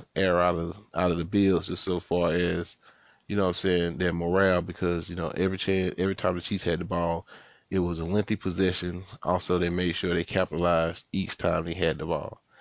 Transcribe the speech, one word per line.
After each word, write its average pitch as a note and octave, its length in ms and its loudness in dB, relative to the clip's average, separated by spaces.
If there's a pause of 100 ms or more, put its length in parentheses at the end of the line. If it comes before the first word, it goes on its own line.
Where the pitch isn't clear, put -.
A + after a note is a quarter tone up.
(160)
air F2+ 260 4
out F2 140 4
of, E2+ 220 -4 (160)
out F2+ 180 2
of E2+ 60 0
the E2+ 60 -2
Bills F#2+ 440 2
just F#2 160 -6
so F2+ 160 -2
far E2+ 340 0
as, F2 440 -2 (500)
you G2+ 100 -4
know G2+ 60 4
what F#2 60 4
I'm F2 60 2
saying, F2 420 0
their F2 140 0
morale, F2+ 500 4
because, F2 460 -2
you F2+ 80 -10
know, E2+ 140 -4
every F#2+ 280 0
chance, F#2 400 0
every F#2+ 180 0
time F2+ 200 0
the F2+ 60 -4
Chiefs - 240 -4
had E2+ 140 0
the F2+ 60 -6
ball, E2+ 400 -2 (440)
it F#2+ 100 0
was F2 200 0
a E2 60 -4
lengthy G#2 300 0
possession. F2+ 680 -2 (200)
Also, F2+ 340 2
they F2 120 2
made F2 260 0
sure F2+ 180 -2
they E2+ 120 0
capitalized F2 880 0
each F#2+ 240 -4
time E2 260 0
they E2 100 -6
had D#2+ 260 0
the D#2 60 -6
ball. D#2+ 360 -6 (200)